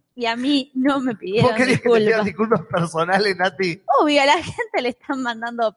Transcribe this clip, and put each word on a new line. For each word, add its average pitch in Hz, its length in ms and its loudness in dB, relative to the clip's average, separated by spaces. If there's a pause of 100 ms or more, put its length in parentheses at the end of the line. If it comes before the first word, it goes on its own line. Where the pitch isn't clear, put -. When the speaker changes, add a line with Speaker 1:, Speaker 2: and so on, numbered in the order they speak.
(140)
Speaker 1:
y 240 100 -8
a 226 120 -2
mí 269 380 -2
no 269 260 0
me 247 160 -4
pidieron 226 340 2
Speaker 2:
¿Vos 220 80 -4
querías 254 220 2
que 240 80 0
te - 20 -
Speaker 1:
disculpas. 226 100 6
Speaker 2:
pidieran 214 240 2
disculpas 202 380 0
personales, 175 760 0
Nati? 180 460 -2 (180)
Speaker 1:
Obvio, 294 220 4
a 277 40 2
la 294 100 4
gente 415 440 -6
le 240 100 -4
están 262 320 -8
mandando, 233 540 -4